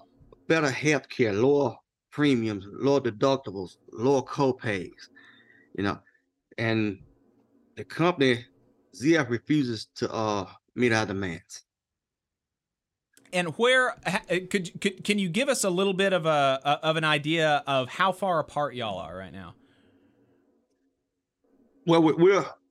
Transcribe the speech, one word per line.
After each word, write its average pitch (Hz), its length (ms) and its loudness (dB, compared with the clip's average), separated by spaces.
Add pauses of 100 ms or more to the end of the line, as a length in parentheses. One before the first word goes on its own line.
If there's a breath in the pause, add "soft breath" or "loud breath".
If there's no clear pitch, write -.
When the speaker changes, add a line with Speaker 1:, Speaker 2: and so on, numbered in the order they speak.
(480)
Speaker 1:
better 160 220 2
health 135 380 0
care, 113 240 0
lower 131 440 2 (340)
premiums, 113 580 0
lower 135 320 0
deductibles, 107 760 -2 (160)
lower 131 300 2
co-pays, 123 840 -4 (720 soft breath)
you 98 60 -2
know, 101 140 -2 (600)
and 110 400 0 (800)
the - 80 -12
company, 139 600 0 (500)
Z 156 220 2
F, 131 140 -2
refuses 120 560 -2 (100)
to, - 160 -4
uh, 104 340 -2 (300)
meet 120 160 2
our 110 140 2
demands. 98 560 -8 (1700)
Speaker 2:
And 180 160 -2 (100)
where, 254 380 2 (100)
ha-, 190 240 -2
uh, 175 60 2 (120)
could, 180 320 -6
could, - 220 -4
can 208 160 0
you 196 100 -2
give 220 200 0
us 254 160 0
a 196 60 2
little 196 220 0
bit 190 200 0
of 175 120 0
a, 143 400 2
a, 147 220 0
of 160 80 2
an 160 80 -2
idea 151 640 0
of 131 220 0
how 185 240 0
far 185 260 -2
apart 143 380 -4
y'all 107 240 -6
are 82 160 -10
right 92 160 -14
now? 90 240 -16 (2250 soft breath)
Speaker 1:
Well, 165 160 6
we, 156 120 6
we're 170 340 6 (240)